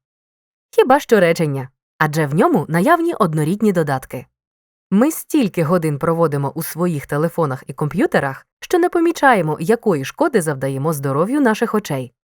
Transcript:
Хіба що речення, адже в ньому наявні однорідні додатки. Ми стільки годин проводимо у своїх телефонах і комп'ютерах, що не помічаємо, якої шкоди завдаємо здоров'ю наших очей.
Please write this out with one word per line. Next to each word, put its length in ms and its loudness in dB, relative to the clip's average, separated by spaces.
Хіба 280 4
що 200 2
речення, 500 0
адже 280 0
в 100 -2
ньому 340 2
наявні 440 2
однорідні 600 0
додатки. 520 -4
Ми 200 4
стільки 520 -2
годин 360 0
проводимо 560 0
у 80 -8
своїх 440 -4
телефонах 600 -2
і 60 -12
комп'ютерах, 760 -2
що 200 -2
не 100 2
помічаємо, 680 2
якої 460 0
шкоди 360 0
завдаємо 520 -2
здоров'ю 480 0
наших 340 2
очей. 380 -4